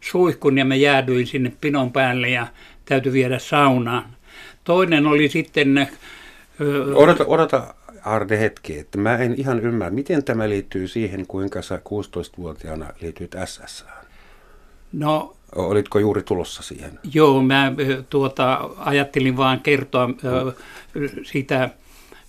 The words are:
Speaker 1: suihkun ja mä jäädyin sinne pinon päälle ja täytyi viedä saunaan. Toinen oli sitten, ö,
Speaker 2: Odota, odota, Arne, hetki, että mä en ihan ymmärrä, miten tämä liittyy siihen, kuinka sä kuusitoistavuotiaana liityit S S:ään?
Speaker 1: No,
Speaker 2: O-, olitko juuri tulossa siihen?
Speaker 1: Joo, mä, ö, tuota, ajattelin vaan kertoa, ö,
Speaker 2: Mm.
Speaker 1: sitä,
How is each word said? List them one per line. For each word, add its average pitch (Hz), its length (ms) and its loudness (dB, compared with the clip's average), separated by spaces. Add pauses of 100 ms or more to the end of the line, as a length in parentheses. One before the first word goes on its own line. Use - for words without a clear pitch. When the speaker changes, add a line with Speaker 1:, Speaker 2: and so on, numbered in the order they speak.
Speaker 1:
suihkun 156 580 2
ja 139 60 2
mä 135 100 2
jäädyin 131 520 2
sinne 127 340 -4
pinon 143 320 -2
päälle 127 360 0
ja 123 180 -2 (380)
täytyi 131 280 0
viedä 127 260 2
saunaan. 127 640 2 (600)
Toinen 170 420 4
oli 151 220 4
sitten, 139 600 2 (720)
ö, 139 340 -2
Speaker 2:
Odota, 156 320 8
odota, 156 480 2 (300)
Arne, 107 360 0
hetki, 82 380 -2
että 78 200 -8
mä 110 180 2
en 120 220 0
ihan 127 220 -2
ymmärrä, 107 340 -2
miten 139 300 -2
tämä 113 240 -2
liittyy 98 400 -4
siihen, 95 380 -6
kuinka 95 360 -6
sä 90 220 -8
kuusitoistavuotiaana 80 1040 -10 (140)
liityit 85 320 -12 (120)
S - 220 -14
S:ään? - 380 -20 (880)
Speaker 1:
No, 151 440 -2 (200)
Speaker 2:
O-, 92 120 -2
olitko 104 300 0
juuri 104 240 2
tulossa - 400 -10
siihen? 78 360 -16 (160)
Speaker 1:
Joo, 143 280 6
mä, 135 360 2
ö, 135 320 -2
tuota, 139 640 0
ajattelin 143 600 0
vaan 131 240 2
kertoa, 131 500 0 (140)
ö, 127 280 -2 (420)
Speaker 2:
Mm. 143 140 -6 (160)
Speaker 1:
sitä, 131 460 -2 (580)